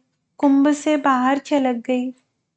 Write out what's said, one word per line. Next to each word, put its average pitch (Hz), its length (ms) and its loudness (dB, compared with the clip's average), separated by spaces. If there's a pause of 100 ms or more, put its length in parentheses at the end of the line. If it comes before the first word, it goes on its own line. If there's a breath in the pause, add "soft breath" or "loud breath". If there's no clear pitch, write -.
(380)
कुंभ 277 300 4
से 302 280 0
बाहर 269 420 0
छलक 269 380 -2
गई। 247 380 -6 (420)